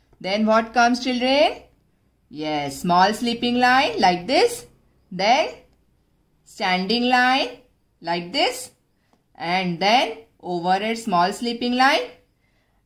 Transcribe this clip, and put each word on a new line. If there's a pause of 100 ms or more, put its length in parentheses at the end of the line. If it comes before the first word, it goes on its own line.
(200)
Then
what
comes,
children? (680)
Yes,
small
sleeping
line
like
this. (460)
Then (920)
standing
line (500)
like
this. (640)
And
then (220)
over
a
small
sleeping
line. (760)